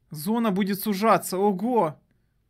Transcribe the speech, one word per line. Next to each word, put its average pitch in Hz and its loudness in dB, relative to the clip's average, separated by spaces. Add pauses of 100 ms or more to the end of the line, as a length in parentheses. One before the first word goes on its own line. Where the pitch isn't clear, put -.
(100)
Зона 208 -2
будет 190 -2
сужаться. 196 0
Ого! 202 0 (520)